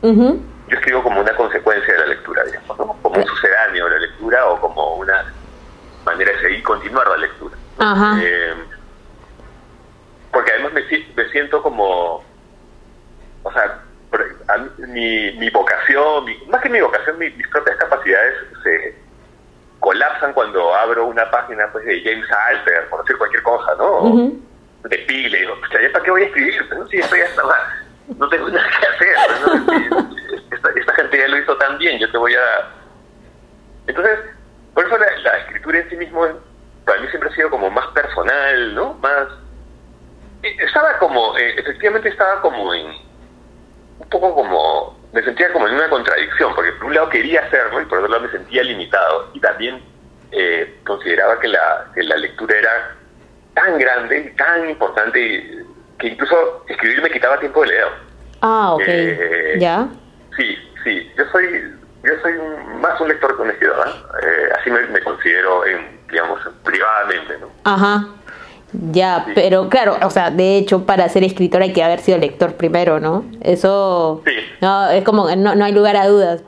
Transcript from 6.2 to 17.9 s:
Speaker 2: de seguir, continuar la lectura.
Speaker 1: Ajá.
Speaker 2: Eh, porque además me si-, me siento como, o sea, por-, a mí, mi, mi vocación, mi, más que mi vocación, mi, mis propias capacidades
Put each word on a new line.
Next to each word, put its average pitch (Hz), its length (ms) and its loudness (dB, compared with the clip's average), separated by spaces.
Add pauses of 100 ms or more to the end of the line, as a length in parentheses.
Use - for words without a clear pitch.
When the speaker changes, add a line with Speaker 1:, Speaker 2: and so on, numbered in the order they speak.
Speaker 2:
de 98 80 -4
seguir, 101 220 -2
continuar 110 460 -2
la 90 100 0
lectura. - 380 -8 (220)
Speaker 1:
Ajá. 208 440 2
Speaker 2:
Eh, 85 320 -2 (1800)
porque - 220 2
además 139 220 -2
me 139 140 -4
si-, 160 280 -4
me 117 140 -2
siento 147 320 -2
como, 95 600 0 (1200)
o 98 100 -8
sea, - 280 -2 (300)
por-, 110 260 -2 (120)
a 104 100 2
mí, 131 100 -8 (200)
mi, 113 500 -4
mi 113 120 -2
vocación, 135 760 2
mi, 113 120 -10 (120)
más 247 140 0
que 277 60 -2
mi 233 120 2
vocación, 156 380 0
mi, 165 120 -6
mis - 180 -10
propias - 280 -2
capacidades 120 580 0 (280)